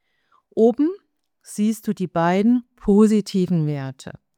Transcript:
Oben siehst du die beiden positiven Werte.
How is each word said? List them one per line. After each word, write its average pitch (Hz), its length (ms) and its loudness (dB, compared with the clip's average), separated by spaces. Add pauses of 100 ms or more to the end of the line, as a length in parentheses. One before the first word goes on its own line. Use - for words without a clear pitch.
(520)
Oben 240 380 2 (520)
siehst - 460 -6
du 214 60 -4
die 180 120 -6
beiden 190 580 0 (120)
positiven 196 880 2
Werte. 135 540 -10 (180)